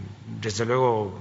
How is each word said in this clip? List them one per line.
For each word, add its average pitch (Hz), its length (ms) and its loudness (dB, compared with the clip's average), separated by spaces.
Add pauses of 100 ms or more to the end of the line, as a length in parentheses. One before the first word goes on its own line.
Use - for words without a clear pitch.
(420)
desde 110 240 -2
luego 113 560 2